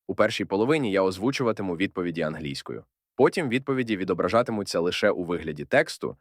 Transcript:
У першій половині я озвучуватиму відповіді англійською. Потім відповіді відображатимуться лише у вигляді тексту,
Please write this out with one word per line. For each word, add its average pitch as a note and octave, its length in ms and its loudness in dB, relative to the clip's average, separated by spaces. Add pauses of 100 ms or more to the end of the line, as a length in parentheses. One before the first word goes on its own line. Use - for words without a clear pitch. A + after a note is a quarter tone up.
У F#2+ 80 -4
першій G#2+ 300 2
половині A#2 480 2
я F#2+ 100 4
озвучуватиму G2 760 0
відповіді F2 460 -2
англійською. D2+ 600 -6 (320)
Потім D3+ 320 4
відповіді B2+ 480 0
відображатимуться F#2 840 0
лише F2 300 2
у F2+ 140 -2
вигляді D#2+ 400 -4
тексту, - 560 0